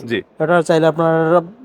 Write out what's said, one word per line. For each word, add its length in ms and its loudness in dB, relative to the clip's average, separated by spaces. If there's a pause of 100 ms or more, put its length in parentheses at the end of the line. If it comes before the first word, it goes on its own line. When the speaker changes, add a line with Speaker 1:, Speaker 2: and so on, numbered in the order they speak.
Speaker 1:
জি। 160 -4 (180)
Speaker 2:
এটা 220 0
চাইলে 260 2
আপনার 540 0 (240)